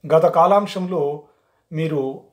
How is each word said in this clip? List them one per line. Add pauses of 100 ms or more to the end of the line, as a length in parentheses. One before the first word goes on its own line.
(120)
గత
కాలాంశంలో (500)
మీరు